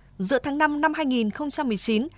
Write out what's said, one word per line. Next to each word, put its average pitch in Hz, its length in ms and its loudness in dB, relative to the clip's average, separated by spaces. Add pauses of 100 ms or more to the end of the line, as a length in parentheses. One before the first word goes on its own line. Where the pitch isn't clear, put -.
(180)
Giữa 202 200 2
tháng 277 200 -4
năm 294 220 2
năm 294 140 2
hai 311 120 -2
nghìn 240 240 2
không 294 200 -6
trăm 277 180 -2
mười 214 80 0
chín, 226 420 0